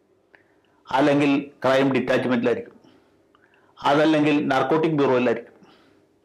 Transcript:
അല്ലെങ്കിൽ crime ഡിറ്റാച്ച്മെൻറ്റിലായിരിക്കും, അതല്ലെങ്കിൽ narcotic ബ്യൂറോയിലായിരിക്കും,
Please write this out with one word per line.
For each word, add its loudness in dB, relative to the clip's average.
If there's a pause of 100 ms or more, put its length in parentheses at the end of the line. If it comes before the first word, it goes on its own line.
(920)
അല്ലെങ്കിൽ 0 (140)
crime 2
ഡിറ്റാച്ച്മെൻറ്റിലായിരിക്കും, -2 (1120)
അതല്ലെങ്കിൽ 2
narcotic 0
ബ്യൂറോയിലായിരിക്കും, 0 (720)